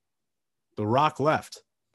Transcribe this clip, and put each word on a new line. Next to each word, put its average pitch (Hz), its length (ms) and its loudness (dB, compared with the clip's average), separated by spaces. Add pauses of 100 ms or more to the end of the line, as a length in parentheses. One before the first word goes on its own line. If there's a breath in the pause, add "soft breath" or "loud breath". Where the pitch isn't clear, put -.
(760)
The 107 100 -4
Rock 143 340 2
left, 156 420 -2 (320)